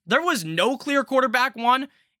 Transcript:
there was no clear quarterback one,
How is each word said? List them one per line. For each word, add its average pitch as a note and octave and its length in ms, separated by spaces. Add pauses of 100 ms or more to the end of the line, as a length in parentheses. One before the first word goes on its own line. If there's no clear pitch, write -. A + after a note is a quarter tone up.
there A#3+ 180
was D#4+ 220
no E3+ 320
clear C#4 280
quarterback C4 500
one, B3 320 (340)